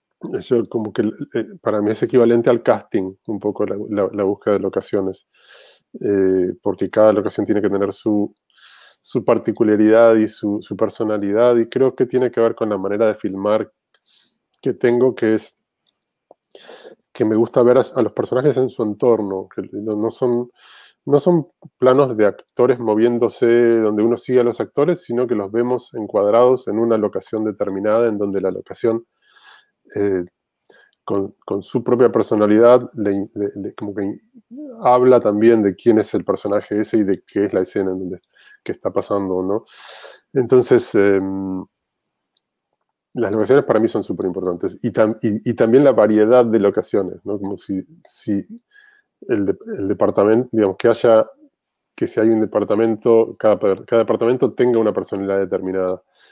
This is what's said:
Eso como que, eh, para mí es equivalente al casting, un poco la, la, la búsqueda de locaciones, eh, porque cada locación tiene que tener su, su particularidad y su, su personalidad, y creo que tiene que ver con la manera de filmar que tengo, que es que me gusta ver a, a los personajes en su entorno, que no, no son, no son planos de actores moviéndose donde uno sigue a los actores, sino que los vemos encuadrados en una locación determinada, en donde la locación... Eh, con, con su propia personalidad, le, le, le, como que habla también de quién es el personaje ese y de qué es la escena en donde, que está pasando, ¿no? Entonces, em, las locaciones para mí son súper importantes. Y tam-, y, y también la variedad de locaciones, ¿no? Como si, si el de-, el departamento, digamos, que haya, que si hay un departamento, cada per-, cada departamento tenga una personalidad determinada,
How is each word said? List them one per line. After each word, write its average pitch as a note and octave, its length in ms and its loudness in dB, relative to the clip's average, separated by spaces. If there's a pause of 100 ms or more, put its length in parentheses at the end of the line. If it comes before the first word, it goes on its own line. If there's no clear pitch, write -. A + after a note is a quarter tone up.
(340)
Eso A2 360 -2
como G#2+ 240 -6
que, - 80 -2 (320)
eh, A2+ 120 -4 (160)
para G#2+ 200 -2
mí G#2 100 0
es A2 100 -8
equivalente A#2 480 2
al A#2 140 0
casting, G2+ 500 -2 (140)
un G#2 120 -8
poco G#2 260 -4
la, G2+ 120 -6 (120)
la, G2+ 220 -2
la G#2 120 -4
búsqueda G2+ 300 -2
de G2 80 0
locaciones, F#2+ 680 -6 (720)
eh, F#2+ 540 0 (100)
porque F#2+ 260 -4
cada G#2+ 240 4
locación G2+ 320 -4
tiene G2+ 160 -2
que G2+ 80 0
tener G2 240 -2
su, G#2 400 -4 (680)
su - 240 -6
particularidad A2 920 4
y G#2+ 120 2
su, G#2 340 -6
su - 160 -12
personalidad, G#2+ 800 0
y A2+ 100 0
creo C3 260 0
que - 120 -2
tiene B2 260 -2
que - 100 -4
ver A2+ 140 2
con A2 140 -4
la G#2 80 -2
manera G2+ 300 -2
de G#2+ 80 0
filmar G#2 560 -4 (920)
que C3 120 -2
tengo, B2 420 2
que A2 200 0
es - 200 -8 (1600)
que A#2+ 120 -2
me G#2+ 100 0
gusta A#2 280 2
ver B2 140 6
a, B2+ 60 4 (120)
a C3 60 0
los G#2+ 120 -2
personajes B2+ 440 -2
en C3 120 0
su - 140 -8
entorno, G#2 720 -2
que - 80 -8 (100)
no, G#2 240 -8
no G#2+ 160 -4
son, A#2+ 400 -2 (540)
no C#3+ 140 2
son E3+ 280 2 (300)
planos C3 400 2
de G#2+ 80 4
actores B2 520 0
moviéndose A#2 1000 2
donde G#2+ 240 0
uno A#2 140 0
sigue B2+ 240 0
a - 20 2
los A#2 160 -2
actores, D3 440 -2
sino A#2+ 240 -4
que A#2 80 -2
los G2 160 -4
vemos A#2+ 420 -4
encuadrados A2+ 760 0
en G#2 100 -4
una A#2 200 0
locación G#2+ 480 -6
determinada, G#2 600 -2
en G#2+ 100 -4
donde G2 240 -4
la F#2 100 -2
locación... A2+ 540 -4 (880)
Eh, G2 300 -2 (800)
con, G2 300 -6 (100)
con G2 180 -6
su A#2+ 200 -6
propia A#2+ 280 2
personalidad, A2+ 840 4
le, G2+ 380 -4
le, G2+ 220 -6
le, G2+ 200 -10
como G#2 200 -10
que G2+ 240 -8 (640)
habla B2 380 6
también A2 420 4
de G2 120 0
quién A2 240 2
es - 140 -2
el F#2 120 -4
personaje G2+ 560 -2
ese G#2+ 160 -2
y G#2+ 60 2
de G2 220 -2
qué G#2 200 -2
es G2 80 -4
la G2 80 0
escena F#2+ 300 -4
en F#2 80 -6
donde, F#2 220 -10 (420)
que - 100 -8
está - 180 -8
pasando, F#2+ 500 -4
¿no? G2 240 -4 (680)
Entonces, B2 640 2
em, F#2+ 680 -2 (1500)
las A2+ 180 -4
locaciones A2+ 340 2
para A2 140 0
mí A2+ 80 2
son A2 160 -4
súper F#2+ 240 -6
importantes. F2+ 560 -6
Y A#2 80 -4
tam-, A2 300 0
y, A2 280 -4
y A#2 60 -2
también A#2 280 4
la C#3 100 6
variedad G#2+ 520 4
de A2+ 140 0
locaciones, G2 640 -2
¿no? G2+ 140 -8
Como G2 180 -8
si, F#2+ 260 -8 (240)
si G2+ 380 -6 (800)
el G#2 200 -2
de-, F#2+ 100 -2 (200)
el G2 100 -6
departamento, G#2 640 0
digamos, G#2 260 0
que A#2 120 2
haya, A2+ 360 4 (720)
que - 120 -6
si - 120 -6
hay A2 100 2
un A2 120 2
departamento, A2 1000 0
cada G#2+ 200 2
per-, G2 260 -2
cada A#2 180 0
departamento A#2 500 -2
tenga B2 260 0
una G#2+ 140 0
personalidad G2 460 -4
determinada, F#2 640 -4 (280)